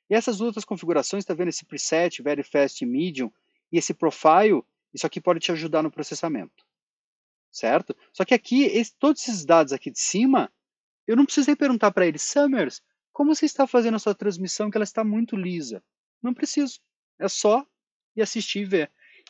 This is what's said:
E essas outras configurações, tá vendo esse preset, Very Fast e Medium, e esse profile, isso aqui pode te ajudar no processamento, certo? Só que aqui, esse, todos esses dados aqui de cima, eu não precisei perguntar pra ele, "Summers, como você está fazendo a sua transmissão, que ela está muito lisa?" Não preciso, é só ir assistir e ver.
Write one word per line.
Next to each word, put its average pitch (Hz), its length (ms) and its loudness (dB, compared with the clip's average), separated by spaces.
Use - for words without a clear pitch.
E 202 40 2
essas 226 280 0
outras 226 240 -6
configurações, 170 600 -4
tá 190 80 -4
vendo 170 140 -4
esse - 180 -8
preset, 160 560 -2
Very 143 220 -2
Fast 139 400 0
e 123 40 -2
Medium, 131 440 -4
e 165 60 0
esse 170 160 0
profile, 165 680 4
isso 139 140 -4
aqui - 120 -10
pode 165 200 0
te 175 120 -2
ajudar 160 300 -2
no 151 100 -4
processamento, 151 760 -8
certo? - 440 -2
Só - 100 -4
que 226 100 2
aqui, 247 300 2
esse, 220 320 0
todos 294 260 0
esses 202 240 -6
dados 151 280 4
aqui 139 160 -8
de 127 100 -10
cima, 233 520 0
eu 220 100 0
não 277 100 6
precisei 294 300 0
perguntar 247 360 2
pra 185 140 2
ele, 156 120 0
"Summers, 262 640 0
como 294 220 2
você 311 120 2
está 277 200 0
fazendo 233 300 2
a 214 40 -2
sua 202 160 -2
transmissão, 196 540 -4
que 202 80 -4
ela 214 60 2
está 220 200 -4
muito 220 320 -2
lisa?" 170 480 -6
Não 247 120 -4
preciso, 285 460 -4
é 180 80 -2
só 220 380 2
ir 214 60 -2
assistir 208 380 -4
e 208 60 -4
ver. 185 260 0